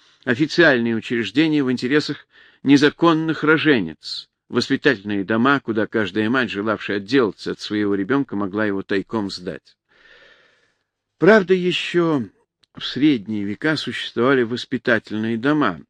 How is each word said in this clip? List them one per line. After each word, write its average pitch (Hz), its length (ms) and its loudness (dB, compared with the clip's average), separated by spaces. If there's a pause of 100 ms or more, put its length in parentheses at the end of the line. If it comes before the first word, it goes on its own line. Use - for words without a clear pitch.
(240)
официальные 127 720 2
учреждения 120 680 0
в 127 80 -2
интересах 139 560 -2 (360)
незаконных 156 840 4
роженец, 135 840 0 (180)
воспитательные 104 760 0
дома, 117 380 0
куда 107 260 -2
каждая 107 440 -2
мать, 123 200 -2
желавшая 101 460 -4
отделаться 104 560 0
от - 80 -10
своего 104 340 -2
ребенка, 113 400 -2
могла 101 300 -4
его 98 180 -4
тайком 101 480 -4
сдать. 90 460 -14 (1400)
Правда, 190 360 6
еще 170 720 -2 (500)
в - 100 -14
средние 110 600 0
века 143 320 -4
существовали 127 680 0
воспитательные 113 920 -2
дома, 120 540 0